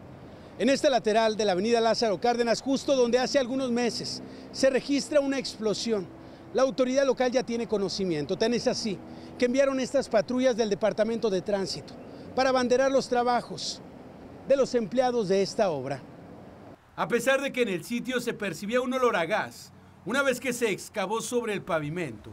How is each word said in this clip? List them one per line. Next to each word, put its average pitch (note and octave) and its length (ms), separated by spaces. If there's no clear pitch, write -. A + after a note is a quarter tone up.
en A3 120
esta C#4 200
lateral A3 480
de A3 80
la G3 80
avenida A3+ 260
Lázaro A3 400
Cárdenas, A#3+ 420
justo C4+ 360
donde A#3+ 220
hace B3+ 200
algunos C4 320
meses A#3 500
se - 180
registra C#4 520
una C#4 160
explosión, G#3+ 680
la A#3+ 100
autoridad C4 420
local B3+ 260
ya B3 120
tiene A#3 240
conocimiento. F#3 680
Tan A3+ 160
es A#3 140
así G3+ 300
que B3 80
enviaron C4+ 340
estas B3+ 300
patrullas B3 480
del A3 120
Departamento G#3+ 600
de F#3 120
Tránsito F#3+ 520
para C4 140
abanderar B3+ 420
los C4 160
trabajos A#3+ 720
de C#4 80
los B3+ 180
empleados A#3+ 540
de F#3+ 120
esta G3 280
obra. C3+ 320
A E3+ 120
pesar B3+ 320
de C4+ 100
que B3+ 120
en A#3 40
el F3+ 160
sitio A#3+ 380
se A#3 120
percibía G#3 460
un B3+ 140
olor A#3+ 240
a F3+ 80
gas, F3 480
una B3 160
vez C4 180
que B3+ 140
se A#3+ 180
excavó G3 480
sobre A3+ 320
el F#3+ 100
pavimento, D3+ 720